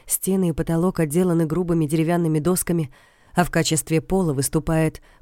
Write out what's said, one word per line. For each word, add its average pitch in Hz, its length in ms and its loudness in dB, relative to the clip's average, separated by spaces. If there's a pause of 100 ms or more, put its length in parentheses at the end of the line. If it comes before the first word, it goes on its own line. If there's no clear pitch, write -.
Стены 190 420 0
и 156 40 0
потолок 165 480 0
отделаны 165 440 2
грубыми 165 400 0
деревянными 160 540 0
досками, 170 520 -2 (440)
а 175 80 4
в - 80 -8
качестве 160 500 0
пола 180 320 0
выступает 156 680 -2 (200)